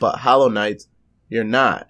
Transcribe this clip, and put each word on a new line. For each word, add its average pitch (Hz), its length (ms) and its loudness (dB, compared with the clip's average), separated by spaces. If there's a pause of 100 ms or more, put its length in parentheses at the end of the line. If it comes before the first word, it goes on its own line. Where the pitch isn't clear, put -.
But - 160 0
Hollow 131 320 2
Knight, 104 340 -4 (460)
you're 110 160 -4
not, 120 440 0